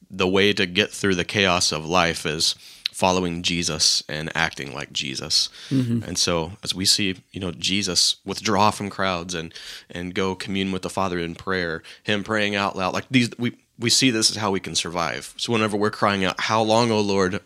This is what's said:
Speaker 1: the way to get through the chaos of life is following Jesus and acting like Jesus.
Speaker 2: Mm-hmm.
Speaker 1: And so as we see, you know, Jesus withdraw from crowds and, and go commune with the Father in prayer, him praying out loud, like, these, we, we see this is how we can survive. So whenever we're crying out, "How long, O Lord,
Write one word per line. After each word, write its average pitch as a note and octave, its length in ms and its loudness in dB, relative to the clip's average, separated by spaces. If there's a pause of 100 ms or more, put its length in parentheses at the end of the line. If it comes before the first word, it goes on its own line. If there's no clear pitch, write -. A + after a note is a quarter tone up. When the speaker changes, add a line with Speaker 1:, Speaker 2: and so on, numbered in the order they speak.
(100)
Speaker 1:
the F#2+ 180 2
way G2 240 6
to G2 140 2
get F2+ 260 0
through G2 240 0
the F2 80 0
chaos F#2 480 2
of D#2 120 -4
life E2+ 400 2
is D#2 300 0 (400)
following F#2 480 0
Jesus F2 640 0
and D#2 280 -6
acting D2+ 360 -2
like C2+ 200 -12
Jesus. C#2+ 560 -2 (200)
Speaker 2:
Mm-hmm. A#2+ 360 0
Speaker 1:
And F2+ 120 -8
so E2+ 360 0 (100)
as - 140 -4
we F#2 80 -2
see, F#2+ 320 2 (160)
you - 80 -10
know, F#2 100 -4
Jesus F#2 760 0
withdraw G2+ 460 2
from G2+ 180 -4
crowds F#2 460 -2
and, E2 180 -6 (380)
and F2+ 240 -8
go F#2+ 220 0
commune G2 340 -2
with F#2 120 -4
the F2+ 80 -6
Father F#2+ 280 -2
in E2+ 160 -4
prayer, E2+ 480 -4 (220)
him G#2+ 180 0
praying G#2 320 0
out G2+ 220 0
loud, - 180 0
like, G2+ 160 -4
these, B2 260 4
we, A#2 200 -4 (240)
we A#2 100 0
see C3 200 4
this A2 200 2
is F#2 60 -4
how G#2 160 0
we F#2+ 80 0
can D#2+ 160 -8
survive. E2 600 -4
So - 160 -4
whenever G#2+ 240 2
we're G#2 140 0
crying G2+ 340 2
out, F2+ 180 0
"How A2+ 200 2
long, A2+ 300 4
O G#2+ 80 4
Lord, G2 460 2